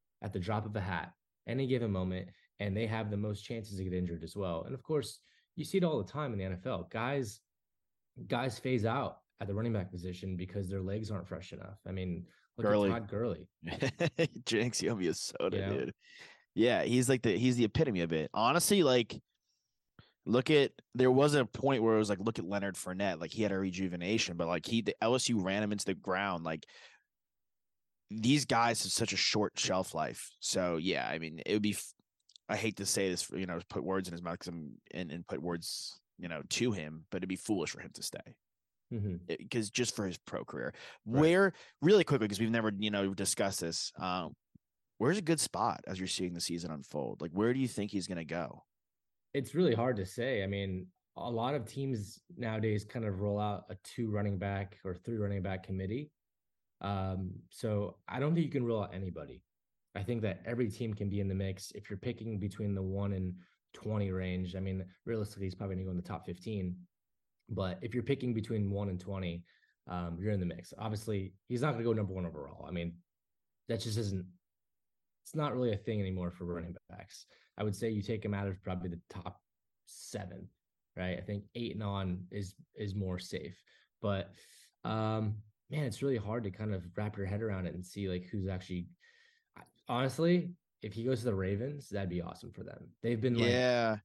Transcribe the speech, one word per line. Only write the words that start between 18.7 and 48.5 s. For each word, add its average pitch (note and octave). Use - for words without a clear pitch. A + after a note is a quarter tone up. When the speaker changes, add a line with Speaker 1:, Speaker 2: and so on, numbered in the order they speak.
Speaker 2:
like, B2+
look B2
at, C#3+
there B2+
was C#3+
a C3+
point C3
where A2+
it A2
was G#2+
like, G2+
look A2
at A2
Leonard G2
Fournette. F#2
Like, E2
he G#2
had G#2
a F#2+
rejuvenation, F#2
but, E2+
like, E2+
he, A2+
the G2+
L A2+
S C3
U A2+
ran F#2+
him G#2
into G2+
the G2
ground. F#2
Like, D#2+
these A#2+
guys A#2
have F#2+
such -
a F#2+
short -
shelf F#2
life. C#2+
So, F2+
yeah, D#2+
I D2+
mean, E2
it -
would G#2+
be, G#2
f-, -
I G#2
hate G#2+
to G2
say G2
this, F2
you F#2+
know, F2
put -
words F#2+
in F2
his E2+
mouth F2
'cause -
I'm, E2
and, E2
and E2+
put C#2+
words, -
you F2+
know, D#2+
to A#2+
him, D#2+
but F#2+
it'd F#2
be F#2
foolish -
for -
him -
to -
stay. -
Speaker 1:
Mm-hmm. G2+
Speaker 2:
It, -
'cause A2
just A#2+
for G#2
his F2
pro -
career. C2
Speaker 1:
Right. A#2+
Speaker 2:
Where, F3
really F#3
quickly, A2+
'cause G2+
we've A2+
never, A2
you G#2+
know, G2
discussed G2
this, -
uh, F2+
where's D#3
a G#3
good D#3+
spot -
as F#2
you're F#2
seeing F2+
the E2+
season E2+
unfold? C#2
Like, D#2+
where G#2+
do C3
you C3
think G#2
he's F#2+
gonna E2+
go? D#2